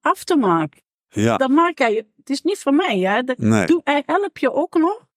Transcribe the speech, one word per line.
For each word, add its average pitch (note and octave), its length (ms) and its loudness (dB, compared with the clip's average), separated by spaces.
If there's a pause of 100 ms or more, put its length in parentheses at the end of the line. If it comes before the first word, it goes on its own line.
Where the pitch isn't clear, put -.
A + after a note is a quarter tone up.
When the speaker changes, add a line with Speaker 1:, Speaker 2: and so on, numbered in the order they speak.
Speaker 1:
af - 240 -2
te F4+ 120 0
maken. E3+ 440 0 (280)
Speaker 2:
Ja. A2 280 0
Speaker 1:
Dan C4 180 0
maak E4+ 240 2
hij, A3+ 160 0 (220)
het - 140 -14
is C4+ 120 -6
niet G4 160 -2
van C#4 180 0
mij, D#4 220 0
hè? G3 240 0
Dat B3+ 160 -6
Speaker 2:
Nee. A2 280 2
Speaker 1:
doe, E4 180 2
hij C#4+ 220 0
help F#4+ 320 -4
je C4 140 -2
ook D4+ 220 -4
nog F4 320 0 (100)